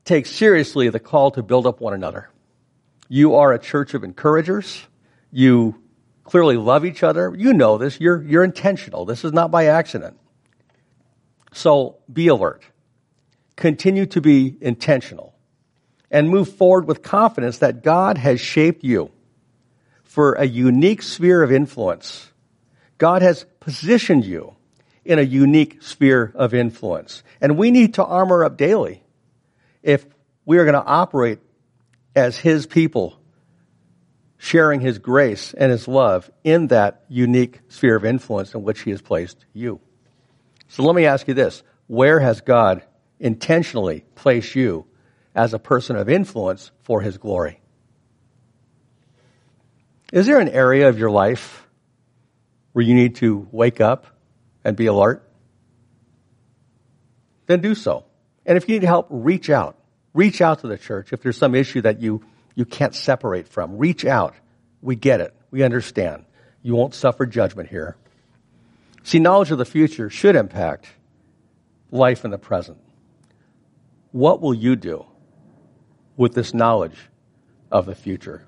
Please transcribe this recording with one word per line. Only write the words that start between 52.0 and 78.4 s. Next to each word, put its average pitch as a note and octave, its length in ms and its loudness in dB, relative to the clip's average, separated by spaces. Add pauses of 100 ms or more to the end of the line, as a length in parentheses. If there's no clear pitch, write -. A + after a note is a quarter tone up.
where A#2+ 100 0
you A#2+ 100 2
need B2 240 4
to G2+ 340 -2
wake A#2 300 0
up A#2 260 0 (560)
and G#2+ 120 -4
be A2+ 100 -2
alert? G#2+ 420 0 (2250)
Then F3 140 2
do G#3 140 -2
so. D2+ 300 -8 (400)
And F3 120 2
if F3+ 100 -4
you A3 120 -2
need F#3 60 -2
help, F3 240 0
reach D3 400 -4
out. G#2+ 280 -2 (360)
Reach F#3+ 280 0
out D#3+ 200 2
to C3 60 -12
the G2+ 100 -10
church - 360 -12
if B2+ 80 -10
there's B2 160 -6
some B2+ 180 0
issue C3 260 -2
that A2 200 -2
you, A2 220 -6 (320)
you A#2+ 100 -4
can't - 280 -4
separate A2 540 -6
from. F#2 300 -10
Reach D#3+ 260 -2
out. A2+ 320 -2 (460)
We B2 160 -6
get A#2 240 0
it. E2 120 -10 (180)
We C3+ 120 -2
understand. A2 640 -4 (360)
You A#2+ 140 -6
won't B2+ 180 -2
suffer C3 320 -4
judgment G2+ 440 -6
here. D#2+ 260 -12 (1080)
See, - 160 0
knowledge F3 320 2
of D3 80 -4
the B2 60 -4
future D3 440 -2
should G3 260 2
impact F#2+ 520 -4 (1000)
life B2+ 360 0
in G#2+ 60 -10
the G2 60 -10
present. F2 420 -8 (1300)
What C#3 300 0
will C#3+ 120 -2
you A#2+ 220 0
do F2 300 -12 (1120)
with A#2+ 160 0
this A#2+ 200 -6
knowledge A2+ 440 -2 (760)
of F#2 140 0
the F#2+ 100 -14
future? - 520 -14